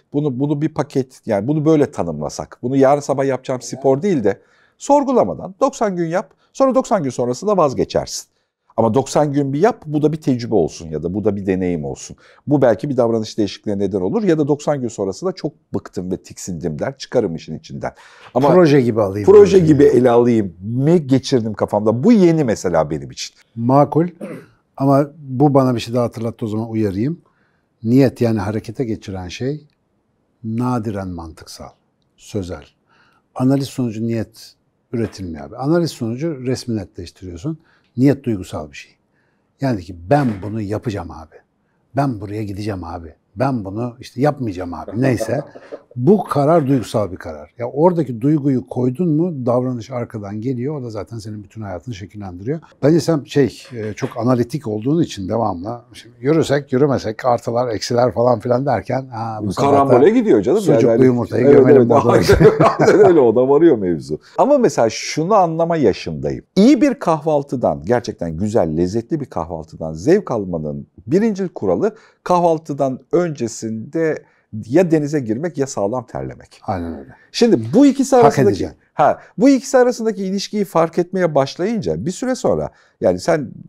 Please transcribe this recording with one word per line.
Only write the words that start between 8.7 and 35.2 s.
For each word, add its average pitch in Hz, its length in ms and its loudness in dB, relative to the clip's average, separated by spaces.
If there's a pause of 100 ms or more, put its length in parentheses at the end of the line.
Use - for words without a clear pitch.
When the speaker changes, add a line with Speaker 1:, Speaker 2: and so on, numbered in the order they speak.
Speaker 1:
Ama 113 160 2
doksan 143 400 0
gün 143 200 -2
bir 143 60 -4
yap, 220 260 2
bu 151 160 -2
da 151 120 2
bir 156 80 -8
tecrübe 117 340 -2
olsun 82 340 -2
ya 78 140 -6
da 87 100 -4
bu 104 100 -4
da 101 120 0
bir 101 100 -8
deneyim 90 400 -2
olsun. - 320 -12 (300)
Bu 139 140 2
belki 127 280 2
bir 127 80 -2
davranış 113 400 0
değişikliğine 101 460 -4
neden 98 180 -2
olur 151 220 -2
ya 170 140 2
da 151 100 -2
doksan 147 340 -2
gün 120 60 -6
sonrasında 104 440 -6
çok 160 220 -10 (200)
bıktım - 380 -8
ve 90 60 -4
tiksindim 82 640 -10
der, 135 180 -6
çıkarım 104 380 -2
işin 78 240 -12
içinden. 71 320 -12 (420)
Ama 139 200 4
Speaker 2:
Proje 151 280 6
gibi 117 200 0
alayım. 101 240 -2
Speaker 1:
proje 196 320 8
Speaker 2:
Yani. 170 100 6
Speaker 1:
gibi 143 160 6
ele 127 260 6
alayım 117 440 4 (100)
mı 131 340 2
geçirdim 127 560 0
kafamda. 107 500 0
Bu 214 80 6
yeni 170 320 6
mesela 87 460 0
benim 69 220 -8
için. - 240 -14 (200)
Speaker 2:
Makul. 139 520 2 (680)
Ama 139 400 2
bu 139 360 0
bana 131 220 4
bir 113 40 -4
şey 113 140 -8
daha 120 100 0
hatırlattı, 113 420 -6
o - 20 -6
zaman 110 220 -6
uyarayım. 110 520 -2 (600)
Niyet 123 380 4
yani 113 180 0
harekete 107 440 -6
geçiren 98 440 -8
şey 143 400 -10 (760)
nadiren 113 640 -4
mantıksal, 82 600 -16 (480)
sözel. 87 460 -10 (720)
Analiz 135 320 0
sonucu 113 400 -6
niyet - 480 -8 (380)
üretilmiyor 90 520 -8